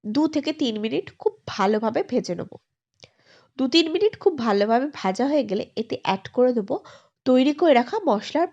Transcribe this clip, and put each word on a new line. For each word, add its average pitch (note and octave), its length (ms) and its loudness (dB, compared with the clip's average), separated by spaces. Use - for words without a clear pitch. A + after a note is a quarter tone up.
দু A3 240 0
থেকে D4+ 260 -2
তিন A#3+ 260 -2
মিনিট A#3+ 260 -4
খুব - 160 -2
ভালোভাবে G#3+ 600 0
ভেজে B3 260 -2
নেব। - 160 -10
দু C4 80 2
তিন D#4+ 240 4
মিনিট G#4 280 2
খুব G4 180 2
ভালোভাবে A3+ 560 2
ভাজা G3 340 -2
হয়ে C#4+ 220 0
গেলে G3 140 -4
এতে - 280 -6
অ্যাড F#3+ 200 -2
করে B3 180 4
দেবো A#3 220 -4
তৈরি C4 280 4
করে D4+ 200 4
রাখা A#3+ 320 2
মশলার D4 480 0